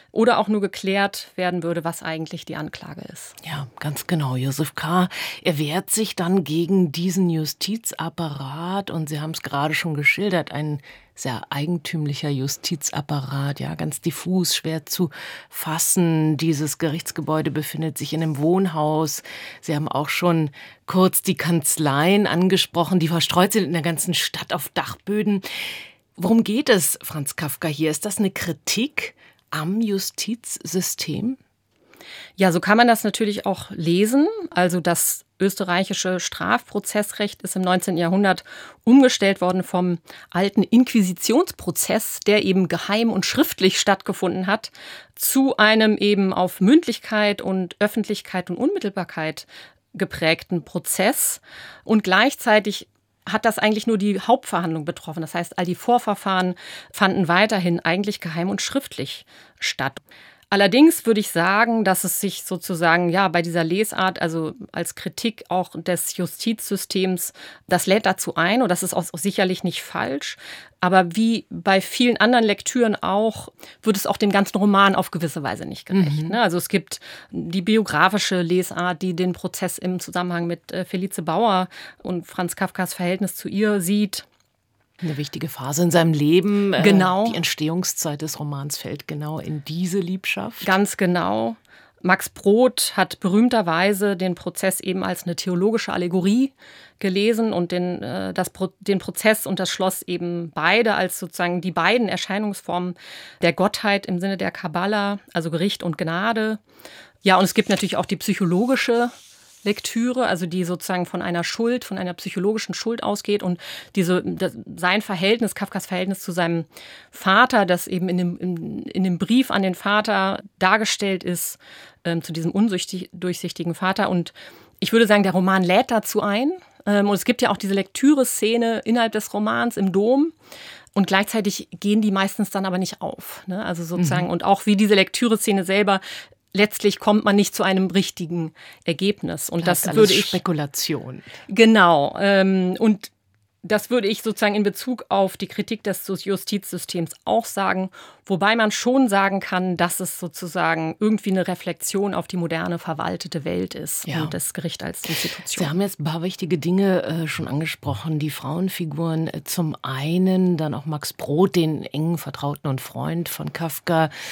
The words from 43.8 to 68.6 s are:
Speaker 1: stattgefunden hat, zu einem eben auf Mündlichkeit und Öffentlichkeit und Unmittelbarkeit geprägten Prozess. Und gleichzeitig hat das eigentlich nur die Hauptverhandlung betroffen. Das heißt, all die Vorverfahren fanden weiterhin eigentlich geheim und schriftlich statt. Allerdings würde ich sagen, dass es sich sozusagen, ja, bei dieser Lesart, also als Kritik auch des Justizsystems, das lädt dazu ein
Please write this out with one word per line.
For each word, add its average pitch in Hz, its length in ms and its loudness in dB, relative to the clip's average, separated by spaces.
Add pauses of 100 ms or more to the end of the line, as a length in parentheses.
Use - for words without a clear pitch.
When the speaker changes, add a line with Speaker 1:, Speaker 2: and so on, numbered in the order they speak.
Speaker 1:
stattgefunden 185 640 0
hat, 208 240 -2 (440)
zu - 420 2
einem 214 400 6
eben 202 380 4
auf 180 260 0
Mündlichkeit 214 800 4
und 190 380 -4
Öffentlichkeit 202 720 -2
und 175 80 -6
Unmittelbarkeit 196 880 -4 (480)
geprägten 165 680 -2
Prozess. - 800 -2 (440)
Und 214 200 4
gleichzeitig 214 800 4 (380)
hat 214 200 -2
das 220 160 2
eigentlich 214 260 2
nur 226 120 2
die 196 200 2
Hauptverhandlung 175 640 0
betroffen. 165 360 -8
Das 160 160 -6
heißt, 170 200 -6
all 185 80 0
die 175 120 -2
Vorverfahren 196 800 0 (340)
fanden 190 380 2
weiterhin 185 500 2
eigentlich 196 420 -2
geheim 170 300 -4
und 202 100 -4
schriftlich - 640 -8 (340)
statt. - 400 -6 (500)
Allerdings 214 560 6
würde 214 140 4
ich - 100 -2
sagen, 214 520 2
dass 185 220 2
es - 160 -4
sich 196 220 -4
sozusagen, 175 640 0
ja, 185 200 2
bei 175 120 0
dieser 170 240 0
Lesart, 185 560 0
also 160 320 -2 (180)
als - 260 -6
Kritik - 520 -6
auch 180 260 -2
des 170 440 -4
Justizsystems, 185 1120 -2 (360)
das 180 180 0
lädt 202 180 4
dazu 185 300 -2
ein 185 260 2